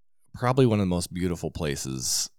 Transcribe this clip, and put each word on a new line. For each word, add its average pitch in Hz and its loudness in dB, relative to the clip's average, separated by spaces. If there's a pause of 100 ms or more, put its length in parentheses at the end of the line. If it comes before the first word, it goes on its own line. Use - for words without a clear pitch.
(340)
probably 127 4
one 107 4
of - 4
the 92 2
most 87 -4
beautiful 87 -2
places. 69 -4 (100)